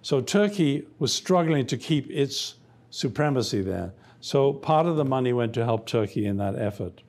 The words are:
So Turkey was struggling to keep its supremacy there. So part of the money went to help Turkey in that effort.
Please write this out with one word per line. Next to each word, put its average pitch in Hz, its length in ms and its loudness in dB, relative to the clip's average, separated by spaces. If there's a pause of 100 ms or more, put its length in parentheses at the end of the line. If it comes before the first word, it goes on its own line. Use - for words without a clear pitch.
So 135 200 0
Turkey 180 640 0 (120)
was 135 140 0
struggling 160 520 2
to 131 120 -4
keep 143 320 -2
its - 460 -4 (360)
supremacy 131 720 -2
there. 95 320 -4 (280)
So 139 320 2
part 156 320 2
of 170 100 0
the 147 100 2
money 131 280 0
went 117 220 0
to 117 100 0
help 113 200 0
Turkey 107 400 0
in 101 120 0
that 101 180 -2
effort. 101 540 -6